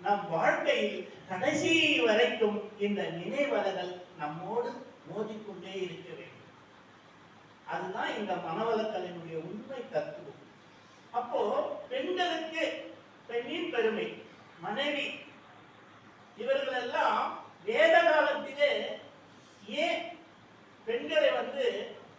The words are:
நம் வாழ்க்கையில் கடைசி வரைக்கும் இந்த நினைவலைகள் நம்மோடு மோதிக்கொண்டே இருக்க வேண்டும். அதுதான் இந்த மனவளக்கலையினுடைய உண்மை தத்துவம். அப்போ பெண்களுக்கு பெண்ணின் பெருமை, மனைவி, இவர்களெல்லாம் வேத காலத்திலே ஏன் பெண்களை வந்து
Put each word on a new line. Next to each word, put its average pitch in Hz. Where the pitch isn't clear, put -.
நம் 196
வாழ்க்கையில் 208
கடைசி 302
வரைக்கும் 214
இந்த 202
நினைவலைகள் 185
நம்மோடு 170
மோதிக்கொண்டே 190
இருக்க 170
வேண்டும். 160
அதுதான் 185
இந்த 208
மனவளக்கலையினுடைய 180
உண்மை 202
தத்துவம். -
அப்போ -
பெண்களுக்கு 320
பெண்ணின் 285
பெருமை, 220
மனைவி, 277
இவர்களெல்லாம் -
வேத 320
காலத்திலே 285
ஏன் 330
பெண்களை 294
வந்து -